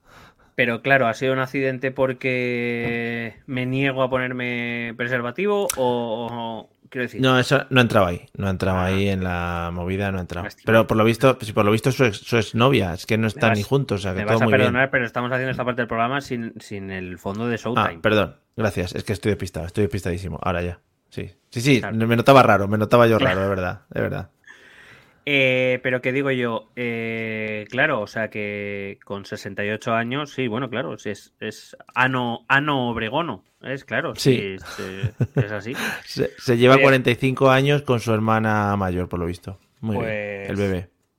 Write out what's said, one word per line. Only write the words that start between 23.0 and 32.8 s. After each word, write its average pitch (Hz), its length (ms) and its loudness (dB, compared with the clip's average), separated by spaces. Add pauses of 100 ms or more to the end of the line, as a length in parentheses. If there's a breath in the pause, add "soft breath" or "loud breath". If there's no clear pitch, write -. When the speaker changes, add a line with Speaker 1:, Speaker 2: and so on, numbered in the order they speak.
Speaker 2:
yo 110 100 6
raro, 92 240 2
Speaker 1:
<laughs> - 0 -
Speaker 2:
es 98 60 0
verdad, 92 320 -2 (120)
es - 100 -4
verdad. 95 280 -4 (960 soft breath)
Speaker 1:
Eh, 127 560 2
pero 127 200 0
¿qué 131 100 0
digo 139 180 0
yo? 120 460 -2
Eh, 113 920 -6
claro, 131 320 0
o 101 40 -6
sea 110 220 -4
que 101 800 -8
con 98 180 -10
sesenta 104 400 -8
y 104 60 -2
ocho 113 240 -4
años, 127 380 -4
sí, 131 160 -4
bueno, 127 200 -4
claro, 123 300 -6
sí, - 100 -10
es, - 320 -12
es - 340 -12 (200)
ano, 123 520 0
ano 135 440 2